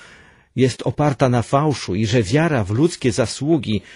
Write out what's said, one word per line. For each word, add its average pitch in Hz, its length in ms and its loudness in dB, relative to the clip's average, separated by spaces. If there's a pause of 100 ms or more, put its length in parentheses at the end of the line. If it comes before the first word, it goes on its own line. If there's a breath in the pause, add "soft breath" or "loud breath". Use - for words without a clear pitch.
(560 loud breath)
jest 127 260 0
oparta 139 480 0
na 120 120 2
fałszu 139 540 -2
i 110 100 0
że 117 180 2
wiara 139 400 0
w 92 80 -6
ludzkie 131 400 0
zasługi 151 680 -2 (140 loud breath)